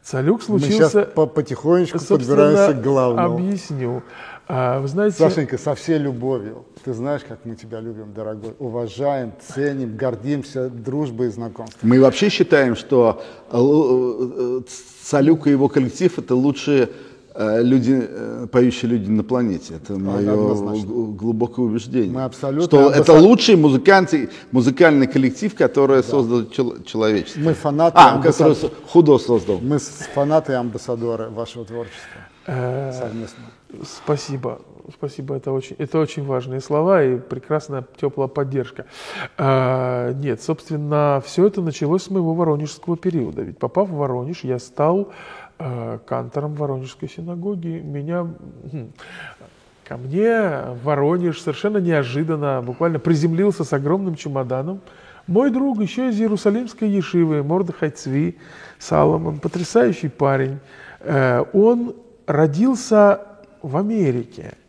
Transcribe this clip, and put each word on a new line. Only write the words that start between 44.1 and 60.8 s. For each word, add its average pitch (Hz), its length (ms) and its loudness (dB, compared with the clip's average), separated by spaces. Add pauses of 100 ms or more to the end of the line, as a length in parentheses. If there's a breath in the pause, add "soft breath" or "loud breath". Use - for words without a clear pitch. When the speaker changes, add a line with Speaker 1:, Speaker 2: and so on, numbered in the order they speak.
Speaker 1:
я 127 140 -4
стал, 170 520 -2 (500 loud breath)
э, 117 480 -8
кантором 143 480 -6
Воронежской 139 520 -8
синагоги. 175 600 -10 (180)
Меня, 151 380 -6 (480)
хм, 127 200 -12 (960 loud breath)
ко 123 100 -14
мне 165 340 0 (500)
в 131 40 -12
Воронеж 151 540 0
совершенно 208 380 -4
неожиданно, 147 880 -2
буквально 156 320 -2
приземлился 165 680 0
с - 80 -4
огромным 160 420 -2
чемоданом 135 640 -6 (480 soft breath)
мой 233 240 2
друг 254 300 -2
ещё 247 280 -2
из 214 100 -2
Иерусалимской 214 720 -2
ешивы, 165 540 0
Мордехай 170 480 -2
Цви 147 480 -4 (400 loud breath)
Саломон, 156 600 0
потрясающий 180 680 -2
парень. 135 480 -2 (440 loud breath)